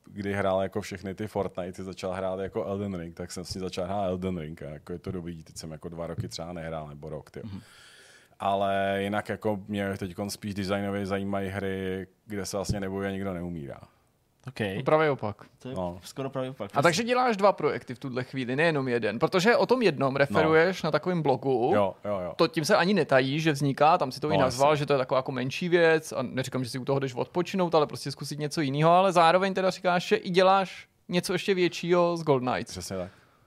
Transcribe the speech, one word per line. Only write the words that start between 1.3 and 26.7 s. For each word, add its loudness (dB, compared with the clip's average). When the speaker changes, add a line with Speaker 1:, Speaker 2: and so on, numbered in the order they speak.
Speaker 1:
začal -8
hrát -4
jako -6
Elden -4
Ring, -10
tak -10
jsem -10
si -10
začal -6
hrát -4
Elden -2
Ring -10
a -10
jako -14
je -8
to -10
dobrý, -10
teď -20
jsem -12
jako -14
dva -8
roky -8
třeba -10
nehrál, -8
nebo -14
rok, -12
tyjo. -14
Speaker 2:
Mhm. -12
Speaker 1:
Ale 2
jinak -2
jako -2
mě -2
teďkon -6
spíš -8
designově -2
zajímají -2
hry, -4
kde -8
se -6
vlastně -2
nebojuje -4
a -4
nikdo -6
neumírá. -8
Speaker 2:
Ok. -6
Speaker 3:
Pravý 4
opak. -2
Speaker 2:
To -16
je -10
Speaker 1:
No. -4
Speaker 2:
skoro -10
pravý -6
opak. -12
Speaker 3:
A 2
takže 2
děláš 0
dva 6
projekty -2
v -14
tuhle -6
chvíli, -4
nejenom 2
jeden, 0
protože 4
o 4
tom 2
jednom 2
Speaker 1:
No. 0
Speaker 3:
referuješ 4
na -2
takovém 0
blogu. 2
Speaker 1:
Jo, 2
jo, -2
jo. -6
Speaker 3:
To 4
tím -2
se 4
ani 2
netají, 2
že 2
vzniká, 4
tam -2
si -12
to -2
i 2
Speaker 1:
No, 4
Speaker 3:
nazval, 4
Speaker 1:
jasně. 4
Speaker 3:
že -2
to 2
je 6
taková 0
jako -2
menší -4
věc 4
a -2
neříkám, -4
že -8